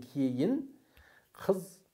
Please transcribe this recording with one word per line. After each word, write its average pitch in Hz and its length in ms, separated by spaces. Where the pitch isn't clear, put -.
кейін 139 480
қыз 185 400